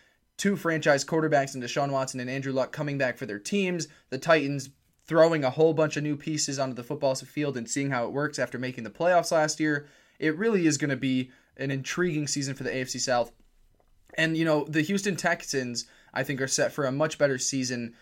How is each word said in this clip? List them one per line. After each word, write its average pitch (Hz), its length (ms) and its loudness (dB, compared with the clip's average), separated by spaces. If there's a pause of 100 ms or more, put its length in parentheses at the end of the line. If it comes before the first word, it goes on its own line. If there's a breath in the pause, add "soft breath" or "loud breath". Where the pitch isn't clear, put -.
(380 soft breath)
two 202 180 2
franchise 151 500 2
quarterbacks 147 500 0
in 127 60 -8
Deshaun 139 300 -2
Watson 135 280 -4
and 127 100 -6
Andrew 135 240 -4
Luck 127 180 0
coming 147 260 -4
back 127 200 -2
for 131 80 -8
their 104 140 -6
teams, 180 480 -2 (220 soft breath)
the 156 80 -6
Titans 143 520 2 (360)
throwing 160 380 4
a 131 60 4
whole 160 240 6
bunch 151 240 2
of 151 60 -2
new 147 120 0
pieces 147 440 -4
onto 131 160 -2
the 120 80 -10
football 135 320 -2
field 139 420 -4
and 117 120 -6
seeing 139 200 -2
how 123 160 0
it 85 60 -4
works 147 260 -2
after 123 220 -4
making 127 240 -6
the 110 60 -8
playoffs 170 420 2
last 156 280 2
year. 147 280 0 (320 soft breath)
It 156 180 0
really 202 300 4
is 147 100 2
gonna 139 200 0
be 127 340 0 (260 soft breath)
an 135 140 -4
intriguing 151 560 -2
season 139 260 -4
for 131 100 -10
the 117 120 -2
A 131 60 -2
F 127 80 -6
C 127 100 -6
South. 120 320 0 (840)
And, 160 180 2
you 165 100 2
know, 151 200 4
the 156 160 0
Houston 196 340 0
Texans, 135 720 -2 (280 soft breath)
I 131 100 -2
think, 135 180 -4
are 131 60 -2
set 131 240 0
for 143 140 -2
a 127 60 0
much 151 260 0
better 139 200 4
season, 123 640 -4